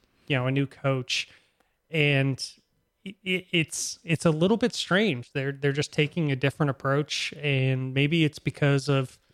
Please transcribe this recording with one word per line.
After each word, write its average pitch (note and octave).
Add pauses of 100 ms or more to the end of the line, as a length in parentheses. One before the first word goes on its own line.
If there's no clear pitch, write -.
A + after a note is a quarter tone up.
(260)
you D3
know, B2+
a C3
new C#3
coach. - (600)
And C#3+ (600)
i-, G3 (120)
i-, F#3
it's, -
it's E3
a E3+
little F3
bit G#3+
strange. F3
They're, C#3
they're C#3
just C#3+
taking D3+
a C3+
different C#3+
approach, -
and C3
maybe D3
it's D3
because C#3
of, C3+ (160)